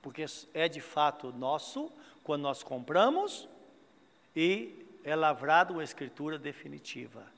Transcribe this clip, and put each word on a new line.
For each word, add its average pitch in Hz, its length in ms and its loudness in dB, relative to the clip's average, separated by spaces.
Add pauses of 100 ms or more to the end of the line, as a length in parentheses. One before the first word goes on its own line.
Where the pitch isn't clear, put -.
Porque 147 200 -8 (300)
é 165 160 2
de 151 100 -8
fato 143 520 0
nosso 143 600 -4 (320)
quando 147 200 -2
nós 139 180 -2
compramos 208 880 2 (840)
e 190 500 0 (180)
é 147 120 0
lavrado 156 580 4
uma 165 100 -4
escritura 147 540 -8
definitiva. 143 880 -12 (120)